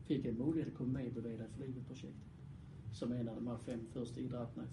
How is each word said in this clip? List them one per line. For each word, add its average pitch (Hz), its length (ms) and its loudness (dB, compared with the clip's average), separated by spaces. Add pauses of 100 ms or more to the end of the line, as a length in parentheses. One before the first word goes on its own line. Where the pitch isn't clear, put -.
fik 139 220 4
en 113 120 4
mulighed 151 340 4
at - 60 -8
komme 127 160 4
med 131 120 2
i 117 40 2
Bevæg 117 280 -2
dig 123 120 -2
for - 100 -8
livet-projektet, 131 640 -6 (720)
som 120 200 2
er 123 40 4
en 120 120 2
af 110 80 -2
de 117 100 -2
her 120 120 0
fem 117 300 -2
første 123 340 -2
idrætter 123 420 -2
i 123 100 -4